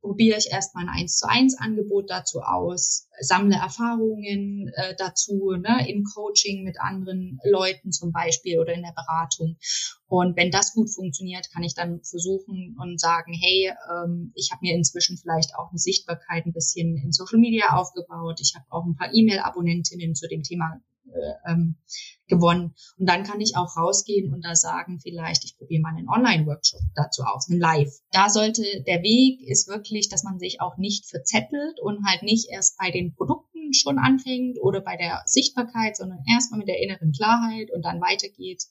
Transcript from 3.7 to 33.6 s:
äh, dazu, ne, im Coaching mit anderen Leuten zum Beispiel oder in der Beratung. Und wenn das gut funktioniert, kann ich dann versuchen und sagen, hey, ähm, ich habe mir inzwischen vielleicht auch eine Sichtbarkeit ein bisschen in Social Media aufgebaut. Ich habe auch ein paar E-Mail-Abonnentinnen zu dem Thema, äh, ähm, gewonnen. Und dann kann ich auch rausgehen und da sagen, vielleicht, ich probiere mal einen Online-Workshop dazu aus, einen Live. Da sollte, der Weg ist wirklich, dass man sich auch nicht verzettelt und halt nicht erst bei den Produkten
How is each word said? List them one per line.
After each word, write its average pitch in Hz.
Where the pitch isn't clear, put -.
äh, 185
dazu, 190
ne, 220
im 202
Coaching 202
mit 190
anderen 185
Leuten 190
zum 170
Beispiel 165
oder 165
in 175
der 170
Beratung. 165
Und 180
wenn 175
das 196
gut 220
funktioniert, 185
kann 175
ich 165
dann 170
versuchen 185
und 175
sagen, 170
hey, 185
ähm, 175
ich -
habe -
mir 175
inzwischen 175
vielleicht 165
auch 165
eine 170
Sichtbarkeit 165
ein 170
bisschen 165
in 139
Social 190
Media 220
aufgebaut. 170
Ich -
habe 139
auch 170
ein 170
paar -
E-Mail-Abonnentinnen 175
zu 165
dem 160
Thema, 160
äh, -
ähm, 165
gewonnen. 170
Und 185
dann 180
kann 208
ich 214
auch 180
rausgehen 190
und 165
da 170
sagen, 170
vielleicht, 170
ich -
probiere 156
mal 160
einen -
Online-Workshop 180
dazu 143
aus, -
einen 175
Live. 156
Da 196
sollte, 214
der 175
Weg 254
ist -
wirklich, 208
dass 190
man 190
sich 180
auch 180
nicht 202
verzettelt 285
und 202
halt 190
nicht 220
erst -
bei 185
den 180
Produkten 311